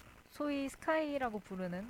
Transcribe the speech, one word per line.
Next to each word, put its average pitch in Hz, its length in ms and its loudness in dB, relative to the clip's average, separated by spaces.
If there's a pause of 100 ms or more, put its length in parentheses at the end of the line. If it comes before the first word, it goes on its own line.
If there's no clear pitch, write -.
(320)
소위 285 360 0
스카이라고 285 720 2
부르는 185 520 -2